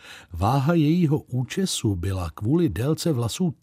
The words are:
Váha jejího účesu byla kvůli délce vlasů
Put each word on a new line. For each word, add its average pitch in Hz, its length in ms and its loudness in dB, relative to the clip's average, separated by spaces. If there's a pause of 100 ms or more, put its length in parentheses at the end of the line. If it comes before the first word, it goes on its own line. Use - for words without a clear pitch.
(320)
Váha 131 420 2
jejího 160 440 4
účesu 123 760 -2
byla 90 380 -4
kvůli 147 340 2
délce 131 440 -2
vlasů 127 500 -2